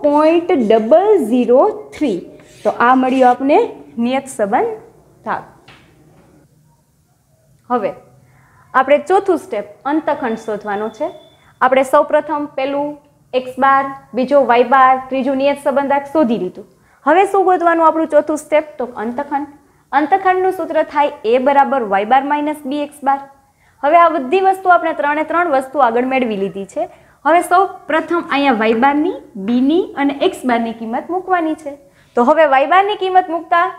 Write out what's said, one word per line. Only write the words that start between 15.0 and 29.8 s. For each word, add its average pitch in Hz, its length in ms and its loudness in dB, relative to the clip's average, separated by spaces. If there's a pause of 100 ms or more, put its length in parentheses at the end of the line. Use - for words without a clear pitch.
ત્રીજું 269 340 -2
નિયત 285 220 0
સંબંધાંક 277 480 -2
શોધી 240 320 2
લીધું. - 200 -12 (400)
હવે 339 260 4
શું 392 160 2
ગોતવાનું 339 400 2
આપણું 320 280 0
ચોથું 302 300 2
step? 311 200 0 (120)
તો 247 80 -6 (180)
અંતખંડ. 285 440 -6 (440)
અંતખંડનું 370 680 0
સૂત્ર 320 320 -2
થાય 294 240 0 (160)
એ 254 160 2
બરાબર 277 340 2 (120)
વાય 208 180 0
બાર 262 200 4
minus 294 380 -4
b 294 180 -6
x - 200 -20
બાર. 277 120 0 (640)
હવે 302 180 4
આ 339 120 4
બધી 302 320 -2
વસ્તુ 381 280 0
આપણે 330 260 0
ત્રણે 294 300 -2
ત્રણ 339 260 -2
વસ્તુ 262 300 -2
આગળ 240 260 0
મેળવી 240 320 -2
લીધી 196 300 -10
છે. 302 100 -6 (420)
હવે 330 240 2
સૌ 359 100 4 (300)
પ્રથમ 320 320 -2 (100)
અહીંયા 277 300 0
વાય 226 240 0
બારની, 302 320 0 (300)
બીની 269 360 0 (200)